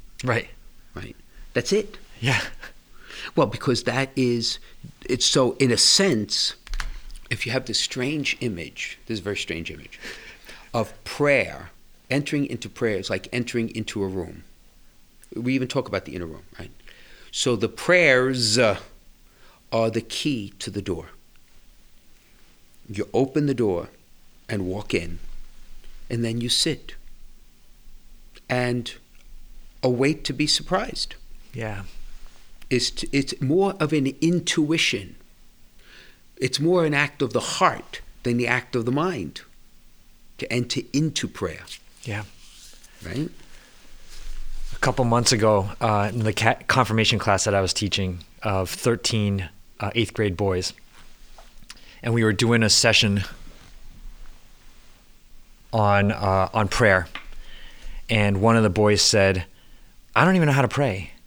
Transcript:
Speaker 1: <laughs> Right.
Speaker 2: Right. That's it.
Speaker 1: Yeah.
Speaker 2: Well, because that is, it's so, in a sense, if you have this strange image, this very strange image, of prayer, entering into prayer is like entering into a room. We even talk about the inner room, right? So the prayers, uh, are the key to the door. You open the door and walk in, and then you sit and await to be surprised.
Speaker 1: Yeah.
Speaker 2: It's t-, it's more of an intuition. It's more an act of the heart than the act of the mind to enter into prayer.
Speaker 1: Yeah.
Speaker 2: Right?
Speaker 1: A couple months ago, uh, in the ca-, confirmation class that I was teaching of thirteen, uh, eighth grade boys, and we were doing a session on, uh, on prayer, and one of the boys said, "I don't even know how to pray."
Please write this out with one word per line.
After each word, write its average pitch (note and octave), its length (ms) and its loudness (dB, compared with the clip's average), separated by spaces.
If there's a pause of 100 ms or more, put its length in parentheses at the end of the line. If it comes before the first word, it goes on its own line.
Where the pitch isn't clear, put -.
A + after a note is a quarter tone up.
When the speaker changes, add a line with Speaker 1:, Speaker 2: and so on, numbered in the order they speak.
Speaker 1:
<laughs> - 160 -12
Right. A2+ 240 0 (460)
Speaker 2:
Right. - 200 -12 (380)
That's - 200 0
it. G#3 260 -2 (220)
Speaker 1:
Yeah. A#2+ 200 2 (960)
Speaker 2:
Well, E3 120 6
because - 340 0
that C3 340 0
is, A#2+ 420 0 (460)
it's - 220 0
so, B2+ 320 4
in C3 120 6
a A2 60 4
sense, - 760 2 (760)
if - 160 -6
you A2+ 80 -4
have C3 140 -2
this A2+ 120 -2
strange C3+ 600 -2
image, F2 680 -6
this A2+ 120 -4
very F#2+ 180 -4
strange E2 340 -6
image, - 300 -16 (720)
of A2+ 200 -2 (120)
prayer, A2+ 680 0 (400)
entering C#3+ 360 0
into A2+ 240 -8
prayer A2 260 -2
is F#2+ 140 -6
like F#2+ 200 -4
entering A#2+ 460 -2
into G#2+ 260 -4
a F#2+ 60 0
room. F#2 360 -8 (880)
We B2 200 -2
even B2+ 140 0
talk C3+ 180 -2
about G2+ 200 -4
the C#2+ 100 -10
inner F2 100 -6
room, D2+ 180 -14 (140)
right? - 120 -14 (600)
So A#2+ 260 0
the A2 120 0
prayers, B2+ 880 4
uh, A2 220 4 (920)
are A2+ 200 2
the A2+ 100 -2
key A2+ 600 -6
to A2 100 -8
the G2+ 100 -6
door. E2 300 -6 (1800)
You G#2 240 -4
open C3+ 320 2
the C#3 100 2
door G2 360 0 (580)
and F#2 180 -4
walk G2 280 -4
in, E2+ 240 -4 (920)
and A#2 160 -2
then A2+ 160 -4
you A#2+ 80 -4
sit - 460 -2 (1500)
and B2 460 -2 (880)
await C3+ 420 2
to D3 80 -4
be C#3+ 140 -2
surprised. - 680 -2 (380)
Speaker 1:
Yeah. G#2+ 300 -6 (880)
Speaker 2:
It's B2 200 2
t-, - 220 -6
it's C#3 300 -2
more F#3+ 360 2
of D3+ 140 0
an C#3 140 2 (160)
intuition. D#3+ 920 0 (1200)
It's - 240 -2
more E3 260 4
an D3 80 2
act C#3+ 260 2
of A#2+ 140 0
the A2 60 2
heart - 600 0 (220)
than A#2+ 160 0
the A#2+ 80 0
act B2 280 -2
of A#2 120 -2
the B2 60 2
mind C#3 500 -2 (960)
to - 120 -10
enter A#2+ 300 0 (140)
into D3 340 0
prayer. E2 360 -6 (400)
Speaker 1:
Yeah. G2+ 200 -4 (800)
Speaker 2:
Right? G#2+ 240 -6 (1500)
Speaker 1:
A - 40 -6
couple C3+ 260 2
months A#2 280 4
ago, G#2 380 4 (100)
uh, G#2 320 2
in A#2+ 80 -2
the A2 120 2
ca-, A2+ 360 2
confirmation A2 500 2
class G2 260 2
that G2 100 2
I G2 60 4
was F#2 140 0
teaching F#2 460 -2 (220)
of F#2+ 280 0
thirteen, G2+ 800 0 (320)
uh, G#2 140 -4
eighth A2+ 200 2
grade G2+ 220 0
boys, F#2 360 0 (1300)
and A#2 120 0
we A2+ 100 4
were A2 80 6
doing A2+ 300 4
a G#2+ 80 4
session G2 540 4 (2500)
on, G2+ 400 6
uh, F#2+ 420 2
on G#2+ 140 2
prayer, F#2+ 400 6 (1000)
and G#2 320 2
one A2+ 160 6
of A2+ 60 6
the G#2 80 4
boys G#2 320 4
said, G2 420 4 (720)
"I C3 100 6
don't F#3 120 6
even E3 100 4
know C#3+ 60 4
how C3+ 100 4
to A#2+ 60 4
pray." A2 440 -2 (140)